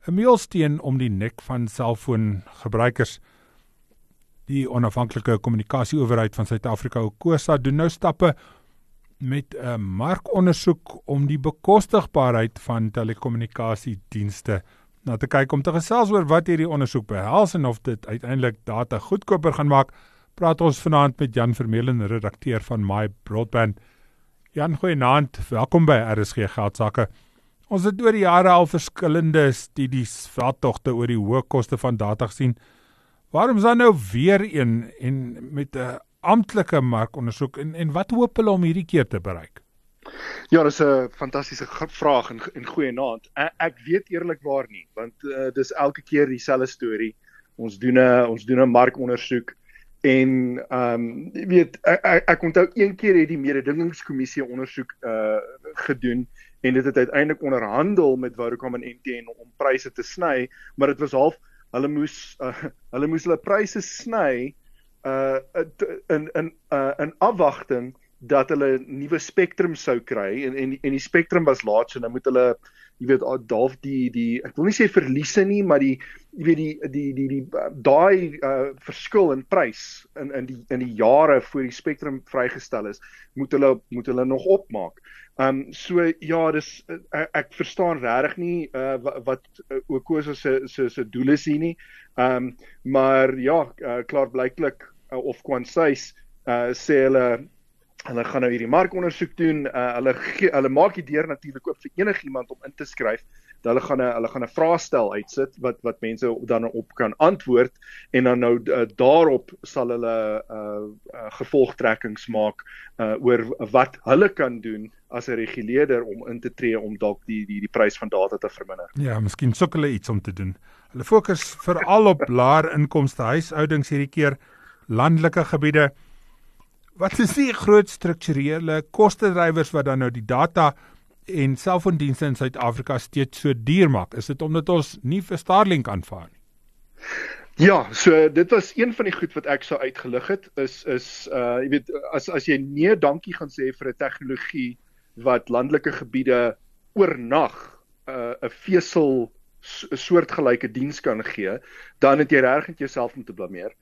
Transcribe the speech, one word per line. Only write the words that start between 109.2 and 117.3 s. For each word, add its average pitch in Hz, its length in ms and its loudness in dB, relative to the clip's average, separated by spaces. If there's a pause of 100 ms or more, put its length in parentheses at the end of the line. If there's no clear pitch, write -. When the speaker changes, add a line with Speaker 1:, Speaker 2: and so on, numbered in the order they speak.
Speaker 2:
sal 123 260 -4
hulle, 113 600 -4
eh, 107 380 -10 (260)
eh, 113 180 -14
gevolgtrekkings 120 1000 -2
maak, 107 340 -2 (360)
eh, 110 220 -2
oor 120 240 2 (260)
wat 127 340 2
hulle 160 240 4
kan 127 320 -2
doen 107 320 -10 (180)
as 123 180 -10
'n 127 60 -4
reguleerder 120 720 0
om 113 240 -14
in 117 120 -10
te - 140 -10
tree 113 240 -2
om 107 180 -8
dalk 104 300 -2
die, 107 200 -6